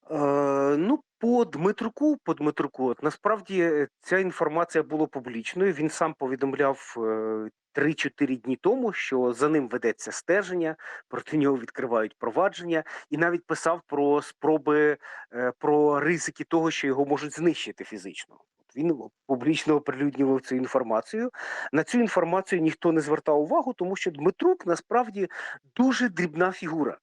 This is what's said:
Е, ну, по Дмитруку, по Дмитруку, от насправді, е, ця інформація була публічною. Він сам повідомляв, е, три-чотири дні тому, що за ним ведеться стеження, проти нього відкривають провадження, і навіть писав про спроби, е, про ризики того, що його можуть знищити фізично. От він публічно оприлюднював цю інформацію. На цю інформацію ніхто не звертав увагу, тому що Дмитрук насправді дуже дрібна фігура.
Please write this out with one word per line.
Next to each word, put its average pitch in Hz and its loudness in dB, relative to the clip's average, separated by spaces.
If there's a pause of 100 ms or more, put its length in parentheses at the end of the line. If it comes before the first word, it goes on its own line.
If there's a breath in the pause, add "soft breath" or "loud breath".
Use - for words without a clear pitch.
(100)
Е, 143 2
ну, 233 2 (180)
по 233 2
Дмитруку, 226 0
по 160 0
Дмитруку, 147 -2
от 120 -2
насправді, 196 -2
е, 151 2 (120)
ця 180 0
інформація 165 0
була 156 0
публічною. 131 -2
Він 147 -2
сам 160 -2
повідомляв, 135 -2
е, 110 -2 (220)
три-чотири 143 0
дні 123 -4
тому, 233 0
що 127 -2
за 127 0
ним 147 2
ведеться 113 -4
стеження, 175 -2 (320 loud breath)
проти 127 -6
нього 139 2
відкривають 117 -4
провадження, 165 -2 (260 loud breath)
і 147 -2
навіть 170 0
писав 165 -2
про 143 2
спроби, 151 2 (360 loud breath)
е, 123 -2
про 147 4
ризики 156 -2
того, 165 2
що - -4
його 139 2
можуть 143 -2
знищити 151 -2
фізично. 95 -14
От - -20
він 151 0 (260)
публічно 147 2
оприлюднював 135 0
цю 131 -4
інформацію. 127 0 (420 loud breath)
На 151 2
цю - 0
інформацію 185 2
ніхто 160 2
не 160 4
звертав 151 2
увагу, 254 0
тому 185 -4
що - -2
Дмитрук 190 0
насправді 202 -2 (480 loud breath)
дуже 247 4
дрібна 175 0
фігура. 156 -4